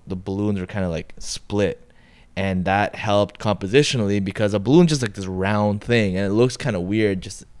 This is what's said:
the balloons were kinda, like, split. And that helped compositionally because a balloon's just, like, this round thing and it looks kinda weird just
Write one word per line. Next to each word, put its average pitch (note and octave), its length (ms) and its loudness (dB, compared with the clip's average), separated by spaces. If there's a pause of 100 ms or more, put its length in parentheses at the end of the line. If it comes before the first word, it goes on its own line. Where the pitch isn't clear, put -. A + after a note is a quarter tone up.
the F#2+ 100 -6
balloons G2+ 440 -2
were F#2 60 -6
kinda, F#2+ 220 -4
like, E2 300 -6
split. - 600 -4 (560)
And F#2 280 -2
that G2 320 0
helped G#2 420 0
compositionally G#2 840 0
because G2 300 -2
a G#2 40 0
balloon's D3+ 320 6
just, C#3+ 120 0
like, G#2 120 -4
this G2 140 -8
round G2+ 520 0
thing G#2+ 360 2
and G2+ 100 0
it G2 80 -2
looks B2 220 2
kinda G#2 240 -4
weird G2 400 0
just - 240 -14 (160)